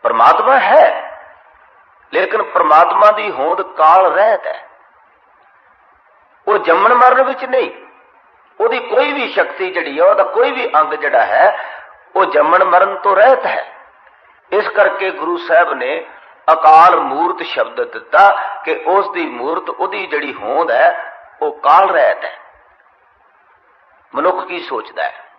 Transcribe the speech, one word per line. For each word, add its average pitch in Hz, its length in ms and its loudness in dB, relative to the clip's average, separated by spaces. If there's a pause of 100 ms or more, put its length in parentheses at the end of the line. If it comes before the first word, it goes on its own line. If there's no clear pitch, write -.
ਪ੍ਰਮਾਤਮਾ 226 560 2
ਹੈ, 220 520 2 (1000)
ਲੇਕਿਨ 190 300 -2
ਪ੍ਰਮਾਤਮਾ 175 680 4
ਦੀ 208 200 -4
ਹੋਂਦ 160 320 -4
ਕਾਲ 170 500 2
ਰਹਿਤ 196 340 0
ਹੈ, - 220 -12 (1800)
ਉਹ 202 100 2
ਜੰਮਣ 202 360 2
ਮਰਨ 254 280 4
ਵਿੱਚ 269 220 -4
ਨਹੀਂ। 262 260 -2 (920)
ਉਹਦੀ 233 180 0
ਕੋਈ 285 340 -2
ਵੀ 254 160 -6
ਸ਼ਕਤੀ 185 420 -4
ਜਿਹੜੀ 156 300 -6
ਹੈ, 170 40 4
ਉਹਦਾ 196 200 4
ਕੋਈ 254 260 -2
ਵੀ 220 260 -6
ਅੰਗ 151 160 0
ਜਿਹੜਾ 135 340 0
ਹੈ, 156 440 0 (460)
ਉਹ 185 80 2
ਜੰਮਣ 165 400 0
ਮਰਨ 185 320 0
ਤੋਂ 196 200 -2
ਰਹਿਤ 240 300 2
ਹੈ। - 300 -8 (760)
ਇਸ 208 160 -2
ਕਰਕੇ 190 420 0
ਗੁਰੂ 165 260 -6
ਸਾਹਿਬ 165 360 0
ਨੇ 139 340 -8 (460)
ਅਕਾਲ 160 480 6
ਮੂਰਤ 165 420 -4
ਸ਼ਬਦ 117 500 -6
ਦਿੱਤਾ 165 440 2 (280)
ਕਿ 156 220 -6
ਉਸ 190 240 0
ਦੀ 170 160 -6
ਮੂਰਤ, 135 440 -8
ਉਹਦੀ 185 360 -8
ਜਿਹੜੀ 143 280 -6
ਹੋਂਦ 123 360 -4
ਹੈ, 147 460 0 (260)
ਉਹ 151 100 -4
ਕਾਲ 175 380 2
ਰਹਿਤ 127 340 0
ਹੈ। - 140 -14 (1800)
ਮਨੁੱਖ 185 320 -2
ਕੀ 175 140 -10
ਸੋਚਦਾ 110 420 -10
ਹੈ? - 220 -8 (140)